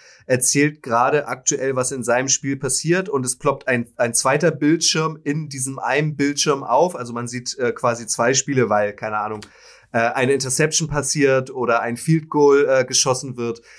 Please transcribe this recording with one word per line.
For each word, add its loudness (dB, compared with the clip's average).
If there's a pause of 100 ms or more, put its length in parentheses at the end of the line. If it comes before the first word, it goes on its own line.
(260)
erzählt 2
gerade 2
aktuell, -4
was -2
in -8
seinem 0
Spiel -2
passiert -2
und -2
es -4
ploppt -2
ein, 0
ein 0
zweiter 2
Bildschirm 0
in -4
diesem -8
einen -2
Bildschirm 0
auf. 2
Also -10
man -6
sieht, -10
äh, 0
quasi -2
zwei 2
Spiele, 0
weil, 2
keine -6
Ahnung, -6 (520)
äh, 0
eine 0
Interception 0
passiert 2
oder 2
ein -4
Field 0
Goal, 6
äh, 4
geschossen -2
wird. -6 (160)